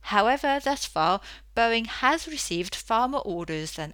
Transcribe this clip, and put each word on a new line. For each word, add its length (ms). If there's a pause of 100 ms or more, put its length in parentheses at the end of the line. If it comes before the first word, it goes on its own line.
However, 600
thus 220
far, 360 (340)
Boeing 320
has 400
received 480
far 320
more 140
orders 520
than 200